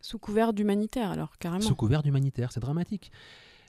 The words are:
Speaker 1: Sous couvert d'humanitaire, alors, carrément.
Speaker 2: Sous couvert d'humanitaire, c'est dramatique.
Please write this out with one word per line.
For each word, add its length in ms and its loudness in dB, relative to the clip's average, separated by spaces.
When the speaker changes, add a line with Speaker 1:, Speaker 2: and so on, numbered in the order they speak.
Speaker 1:
Sous 180 -12
couvert 360 2
d'humanitaire, 560 0
alors, 260 -6
carrément. 240 -4
Speaker 2:
Sous 140 4
couvert 280 2
d'humanitaire, 480 0
c'est 100 -6
dramatique. 520 -4